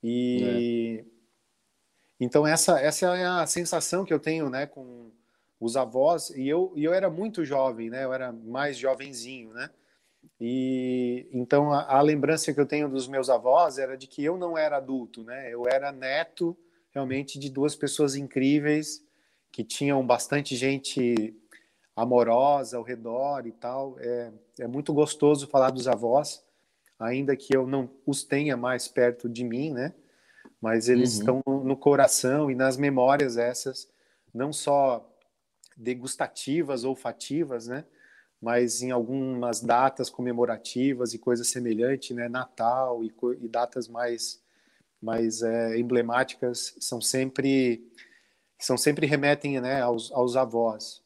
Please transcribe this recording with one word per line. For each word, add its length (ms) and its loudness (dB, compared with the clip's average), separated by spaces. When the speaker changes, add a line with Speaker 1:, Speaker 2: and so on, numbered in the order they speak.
Speaker 1:
E 1000 0
Speaker 2:
É. 20 -20
Speaker 1:
então 280 4
essa, 320 4
essa 380 2
é 80 -2
a 200 0
sensação 600 -2
que 80 0
eu 60 2
tenho, 300 -2
né, 160 -4
com 460 -20
os 160 -2
avós, 560 2
e 160 -4
eu, 280 2
e 80 -2
eu 100 2
era 160 2
muito 360 -4
jovem, 440 0
né? 160 -6
Eu 80 -2
era 180 -6
mais 460 -6
jovenzinho, 760 -6
né? 160 -10
E 920 -2
então 400 2
a, 260 2
a 40 8
lembrança 500 2
que 80 -2
eu 60 6
tenho 240 -2
dos 180 -4
meus 220 -2
avós 480 4
era 180 -4
de 120 -18
que 160 -8
eu 120 0
não 220 -4
era 200 0
adulto, 460 -6
né? 300 -12
Eu 140 -2
era 240 2
neto 680 -4
realmente 480 -6
de 140 -8
duas 240 0
pessoas 400 0
incríveis, 880 0
que 140 -8
tinham 400 0
bastante 500 0
gente 800 -2
amorosa 840 4
ao 60 -6
redor 600 -6
e 60 -10
tal. 480 -8
É, 320 -6
é 60 -6
muito 260 -4
gostoso 520 4
falar 260 4
dos 160 -4
avós, 560 0
ainda 380 0
que 200 -2
eu 120 2
não 220 -2
os 180 -2
tenha 320 0
mais 320 -4
perto 400 2
de 160 -6
mim, 280 -4
né? 220 -4
Mas 260 2
eles 280 6
Speaker 2:
Uhum. 40 -2
Speaker 1:
estão 260 2
no, 200 0
no 100 2
coração 720 4
e 60 0
nas 220 2
memórias 580 4
essas, 540 -4
não 200 -4
só 540 2
degustativas, 1080 -4
olfativas, 840 -6
né? 160 -8
Mas 400 0
em 80 -4
algumas 680 -2
datas 500 2
comemorativas 1040 -2
e 60 -10
coisas 300 0
semelhantes, 680 -2
né? 140 -6
Natal 720 -2
e 60 -6
co-, 240 -2
e 160 -8
datas 380 -2
mais, 540 -6
mais, 400 -2
é, 360 0
emblemáticas 1040 0
são 220 -6
sempre, 840 0
são 180 0
sempre 280 2
remetem, 540 2
né, 220 -2
aos, 300 -2
aos 240 2
avós. 720 -2